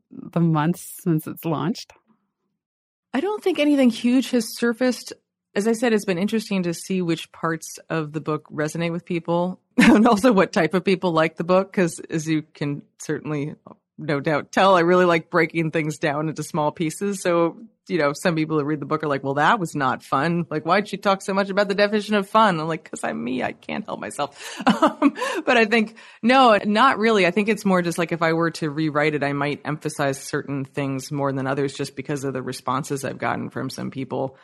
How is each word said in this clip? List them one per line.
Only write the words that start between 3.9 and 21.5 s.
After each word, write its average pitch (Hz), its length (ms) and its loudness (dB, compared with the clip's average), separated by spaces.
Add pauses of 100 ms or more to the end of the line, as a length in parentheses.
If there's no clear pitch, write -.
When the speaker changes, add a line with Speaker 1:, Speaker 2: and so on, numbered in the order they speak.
Speaker 2:
huge 240 400 0
has 233 260 -2
surfaced. 240 560 -2 (420)
As 208 120 0
I 226 60 2
said, 226 200 2
it's 214 120 2
been 180 140 -2
interesting 202 460 -2
to 170 100 -2
see 190 280 -4
which 165 300 -4
parts - 460 -6 (100)
of 156 240 -4
the 156 80 -6
book 151 300 -6
resonate 165 420 -4
with 170 120 -8
people 175 640 -2
<laughs> - 80 -6
and 220 300 8
also 233 260 6
what 185 200 4
type 160 220 2
of 175 100 0
people 185 280 0
like 160 240 2
the 170 80 -6
book, 185 280 2
'cause 180 280 -2 (100)
as 156 180 -4
you 156 140 0 (120)
can 143 280 -6 (160)
certainly 151 560 -6 (440)
no 151 220 -2
doubt 143 320 -2
tell, 190 240 6
I 170 40 6
really 180 260 6
like 170 240 2
breaking 165 400 0
things 156 280 -2
down 156 300 -2
into 151 140 -8
small 151 280 -2
pieces. 190 520 -6
So 170 340 0 (320)
you 185 100 -2
know, 143 140 2
some 170 220 -2
people 156 240 0
who 139 60 0
read 147 160 -2
the 143 60 -8
book 151 160 -4
are 156 60 -4
like, 139 140 -2
"Well, 139 120 -2
that 165 260 2
was 165 140 -6
not 131 280 -2
fun. 165 480 0
Like, 156 140 -4
why'd 202 240 2
she 196 80 -8
talk 196 260 0
so 196 120 -6
much 196 160 0